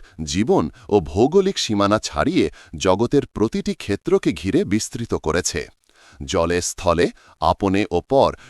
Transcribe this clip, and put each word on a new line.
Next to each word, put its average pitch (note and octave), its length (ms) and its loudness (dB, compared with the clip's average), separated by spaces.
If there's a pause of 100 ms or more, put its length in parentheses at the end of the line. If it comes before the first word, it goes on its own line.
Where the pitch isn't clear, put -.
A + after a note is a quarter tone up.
(260)
জীবন G#2 380 0 (260)
ও G2+ 140 2
ভৌগোলিক D3+ 560 2
সীমানা G2+ 400 2
ছাড়িয়ে A#2 460 0 (320)
জগতের G2 460 2 (100)
প্রতিটি F#3 420 -2
ক্ষেত্রকে F3 560 -2
ঘিরে G2 340 -2
বিস্তৃত A2 480 -4 (100)
করেছে। E2 380 -2 (580)
জলে E2+ 420 0
স্থলে, E2+ 460 0 (340)
আপনে F#2+ 400 2 (100)
ও F2 80 0 (100)
পর B2 220 4 (180)